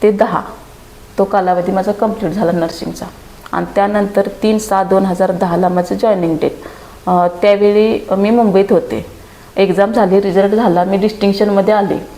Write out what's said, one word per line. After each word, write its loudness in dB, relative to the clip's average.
ते 4
दहा 0
तो 2
कालावधी 0
माझा -2
कम्प्लीट -2
झाला -2
नर्सिंगचा -6
आणि -2
त्यानंतर 0
तीन 2
सहा -2
दोन 2
हजार 0
दहाला 0
माझं -2
जॉईनिंग 0
डेट. -2
अ, 2
त्यावेळी 2
मी 2
मुंबईत 4
होते. 0
एक्झाम 2
झाली, 2
रिझल्ट 2
झाला, 2
मी 0
डिस्टिंक्शनमध्ये 2
आले. -2